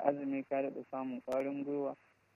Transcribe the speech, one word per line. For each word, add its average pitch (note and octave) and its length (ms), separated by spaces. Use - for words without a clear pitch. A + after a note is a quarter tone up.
azumi C#3 420
ka C3+ 140
daɗa C3+ 280
samun C3 360
ƙwarin C#3 380
gwiwa. C#3 300